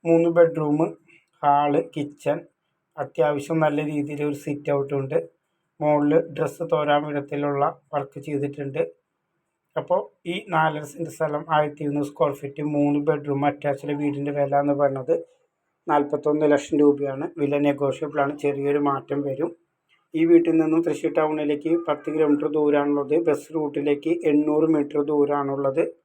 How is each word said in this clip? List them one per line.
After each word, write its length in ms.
മൂന്ന് 320
ബെഡ്റൂം, 420
ഹാൾ, 300
കിച്ചൺ, 420
അത്യാവശ്യം 680
നല്ല 140
രീതിയിൽ 400
ഒരു 140
സിറ്റ് 340
ഔട്ട് 220
ഉണ്ട്. 180
മുകളിൽ 340
ഡ്രസ്സ് 360
തോരാൻ 380
വിധത്തിലുള്ള 540
വർക്ക് 280
ചെയ്തിട്ടുണ്ട്. 520
അപ്പോൾ 240
ഈ 20
നാലര 380
സെന്റ് 240
സ്ഥലം, 260
ആയിരത്തി 280
ഇരുന്നൂറ് 260
സ്ക്വയർ 280
ഫീറ്റ്, 380
മൂന്ന് 220
ബെഡ്റൂം 420
അറ്റാച്ച്ഡ് 500
വീടിൻ്റെ 380
വില 240
എന്ന് 180
പറയുന്നത് 340
നാൽപത്തൊന്ന് 600
ലക്ഷം 300
രൂപയാണ്. 440
വില 140
നെഗോഷ്യബിൾ 580
ആണ്, 100
ചെറിയൊരു 440
മാറ്റം 400
വരും. 240
ഈ 60
വീട്ടിൽ 300
നിന്നും 260
തൃശ്ശൂർ 300
ടൗണിലേക്ക് 560
പത്ത് 240
കിലോമീറ്റർ 420
ദൂരമാണുള്ളത്. 580
ബസ് 280
റൂട്ടിലേക്ക് 580
എണ്ണൂറ് 440
മീറ്റർ 240
ദൂരമാണുള്ളത്. 720